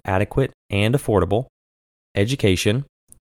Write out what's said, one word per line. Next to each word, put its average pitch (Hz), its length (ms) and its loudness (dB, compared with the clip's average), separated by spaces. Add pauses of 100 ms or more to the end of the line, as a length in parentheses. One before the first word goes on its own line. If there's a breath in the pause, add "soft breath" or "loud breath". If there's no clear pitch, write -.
adequate 101 480 -2 (160)
and 104 260 0
affordable, 104 520 0 (680)
education, 107 720 0 (400)